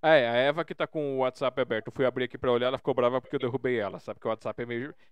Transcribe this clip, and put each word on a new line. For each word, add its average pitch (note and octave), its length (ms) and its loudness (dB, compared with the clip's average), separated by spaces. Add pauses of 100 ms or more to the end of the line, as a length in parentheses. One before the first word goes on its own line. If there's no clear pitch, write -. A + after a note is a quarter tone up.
Ah, D#3+ 120 6
é, B2+ 140 6
a A#2 60 -2
Eva C#3+ 300 2
que E3 100 -10
tá D#3+ 120 -4
com D3 280 -4
o C3 40 -2
WhatsApp B2+ 420 0
aberto. A#2 260 -2
Eu A#2 60 -12
fui C3+ 120 0
abrir B2+ 200 0
aqui A#2+ 120 -10
pra B2+ 140 0
olhar, A#2+ 160 2
ela C3 120 0
ficou C#3 140 -2
brava B2 280 2
porque - 160 -8
eu C3+ 40 0
derrubei B2+ 380 -2
ela. F#2+ 220 -4
Sabe - 180 -12
que - 80 -8
o A#2 40 -2
WhatsApp A2 320 -6
é A#2+ 40 -8
meio, A#2+ 280 -8 (180)